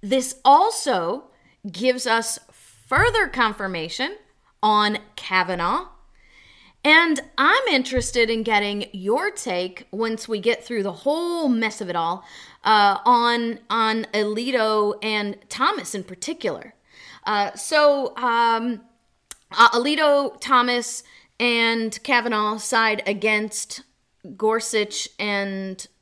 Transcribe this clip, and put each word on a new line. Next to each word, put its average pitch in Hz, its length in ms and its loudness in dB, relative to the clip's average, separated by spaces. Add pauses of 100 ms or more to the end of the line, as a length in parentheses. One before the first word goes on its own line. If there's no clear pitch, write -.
this 254 320 0 (100)
also 269 800 4 (460)
gives 247 360 0
us 226 320 0 (140)
further 415 760 0
confirmation 214 880 -4 (460)
on 214 360 2 (180)
Kavanaugh. 185 720 -2 (1000)
And 311 360 4 (160)
I'm 415 320 2
interested 254 600 0
in 226 140 -2
getting 202 480 0
your 226 400 -2
take 185 580 -6
once 220 380 -6
we 220 100 -4
get 226 260 -2
through 220 200 -4
the 196 80 -6
whole 330 560 -2
mess 226 320 -2
of 190 100 -8
it 175 60 -4
all, 170 280 -4 (400)
uh, 202 400 4
on, 233 540 2 (100)
on 220 360 0 (100)
Alito 214 880 0
and 208 340 -4 (120)
Thomas 277 460 -2
in 190 100 -8
particular. 190 680 -8 (520)
Uh, 202 280 0
so, 294 640 2
um, 233 640 0 (680)
uh, 226 200 6
Alito, 285 680 2
Thomas, 247 640 0 (380)
and 233 640 0
Kavanaugh 226 540 0
side 220 480 0
against 208 760 -4 (540)
Gorsuch 214 720 -2 (100)
and 196 680 -6 (160)